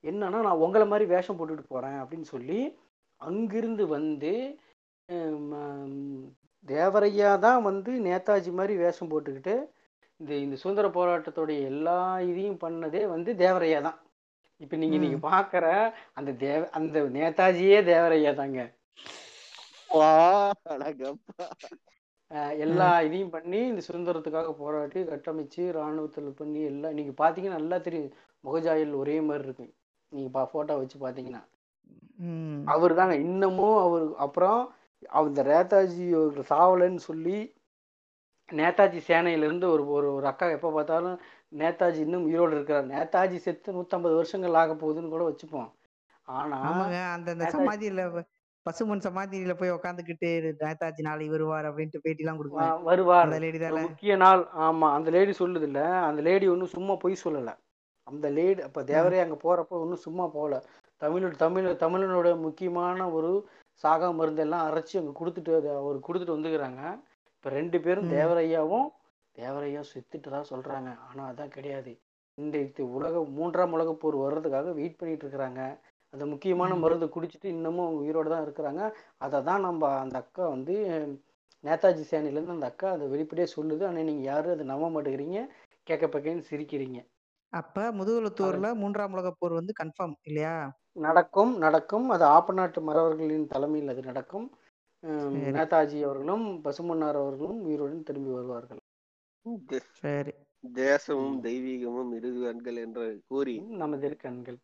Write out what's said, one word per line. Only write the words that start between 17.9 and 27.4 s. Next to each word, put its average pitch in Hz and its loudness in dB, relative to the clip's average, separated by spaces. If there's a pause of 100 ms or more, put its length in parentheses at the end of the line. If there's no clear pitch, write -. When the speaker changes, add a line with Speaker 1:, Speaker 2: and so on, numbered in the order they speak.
Speaker 1:
தாங்க. 135 -6 (1160)
Speaker 3:
வா, 170 8 (160)
அழகப்பா. 143 -8 (800)
Speaker 1:
ஆ, 147 -4
எல்லா 170 4
Speaker 2:
ம். 160 2
Speaker 1:
இதையும் 180 -2
பண்ணி 175 -4
இந்த 214 -4 (100)
சுதந்திரத்துக்காக 165 -4
போராட்டி 147 -6
கட்டமைச்சு 160 -6
ராணுவத்துல 151 -6
பண்ணி 151 -8
எல்லாம் 147 -6
நீங்க 147 0
பாத்தீங்கன்னா 185 -2